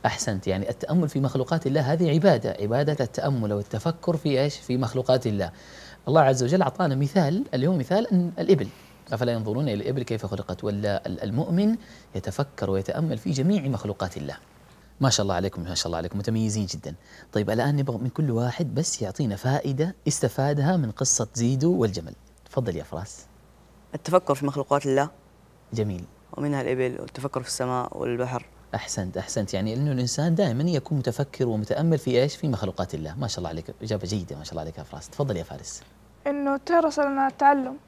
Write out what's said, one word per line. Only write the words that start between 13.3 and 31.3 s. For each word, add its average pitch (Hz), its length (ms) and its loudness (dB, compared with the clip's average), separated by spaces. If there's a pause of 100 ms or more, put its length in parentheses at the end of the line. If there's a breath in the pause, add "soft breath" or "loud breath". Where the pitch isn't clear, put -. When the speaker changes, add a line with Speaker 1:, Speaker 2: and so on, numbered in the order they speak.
Speaker 1:
جميع 147 360 2
مخلوقات 101 500 -4
الله. 71 200 -8 (640 soft breath)
ما 135 80 6
شاء 107 140 2
الله 98 120 2
عليكم، 92 260 -2
ما 85 140 -6
شاء - 120 -2
الله 85 100 -2
عليكم، 87 200 -4
متميزين 107 480 0
جدا. - 300 -10 (380 loud breath)
طيب، 104 160 0
الآن 123 260 2
نبغى 135 220 0
من 123 120 -2
كل 143 220 -2
واحد 120 440 -2
بس - 260 -2
يعطينا 104 340 -2
فائدة 139 600 0 (120)
استفادها 147 680 2
من 123 140 0
قصة 120 420 0
زيدو 135 440 2
والجمل. 92 360 0 (360)
تفضل 98 260 -2
يا 73 80 -6
فراس. - 420 -10 (680)
Speaker 2:
التفكر 156 400 2
في 143 100 -4
مخلوقات 143 400 0
الله. 139 240 2 (640)
Speaker 1:
جميل. 104 300 -2 (340)
Speaker 2:
ومنها 143 240 0
الإبل، 127 400 -2
والتفكر 131 400 -6
في 123 60 -10
السماء 127 500 -2
والبحر. 123 480 -2 (300)
Speaker 1:
أحسنت، - 420 -4
أحسنت، - 360 -4
يعني 104 200 -2
أنه 143 180 0
الإنسان 139 440 0
دائما 143 280 2
يكون 156 340 0
متفكر 131 500 -2